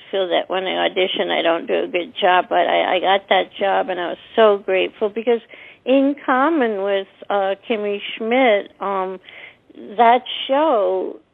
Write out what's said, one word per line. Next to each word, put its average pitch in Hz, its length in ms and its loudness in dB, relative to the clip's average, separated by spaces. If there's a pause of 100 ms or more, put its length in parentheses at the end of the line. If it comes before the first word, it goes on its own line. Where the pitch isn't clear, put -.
(120)
feel 190 180 -2
that 160 200 0
when 185 160 -2
I 175 200 -2
audition, 185 460 -2
I 151 100 0
don't 165 260 0
do 175 160 -2
a 175 40 -6
good 175 280 -6
job, 180 320 2
but 175 200 0
I, 175 280 0
I 180 40 -2
got 196 300 0
that 185 200 0 (100)
job, 190 300 -2
and 180 100 -6
I 170 100 -6
was 160 80 -8 (180)
so 214 240 6
grateful, 190 500 -2
because 226 320 -2 (420)
in 269 320 2 (100)
common 254 580 0
with, 196 240 -2 (220)
uh, 196 260 0 (120)
Kimmy 208 320 -4 (160)
Schmidt, 226 640 2
um, 190 400 -6 (760)
that 240 260 6 (240)
show 208 720 0 (140)